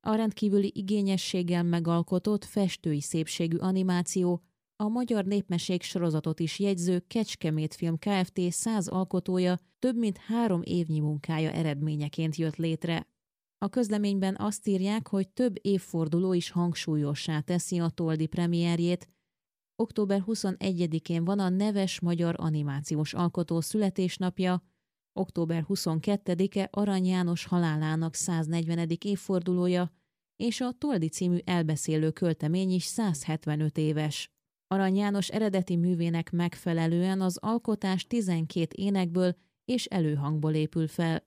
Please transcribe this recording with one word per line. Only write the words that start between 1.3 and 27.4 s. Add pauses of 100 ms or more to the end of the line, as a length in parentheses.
megalkotott,
festői
szépségű
animáció (320)
a
Magyar
Népmesék
sorozatot
is
jegyző
Kecskemét
Film
Kft.
száz
alkotója (200)
több
mint
három
évnyi
munkája
eredményeként
jött
létre. (500)
A
közleményben
azt
írják,
hogy
több
évforduló
is
hangsúlyossá
teszi
a
Toldi
premierjét. (720)
Október
huszonegyedikén
van
a
neves
magyar
animációs
alkotó
születésnapja, (560)
október
huszonkettedike
Arany
János